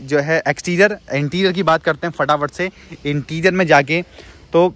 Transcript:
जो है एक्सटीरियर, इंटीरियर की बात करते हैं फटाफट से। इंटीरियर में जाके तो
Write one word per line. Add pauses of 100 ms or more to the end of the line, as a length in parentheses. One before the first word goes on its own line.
जो
है
एक्सटीरियर, (160)
इंटीरियर
की
बात
करते
हैं
फटाफट
से। (360)
इंटीरियर
में
जाके (520)
तो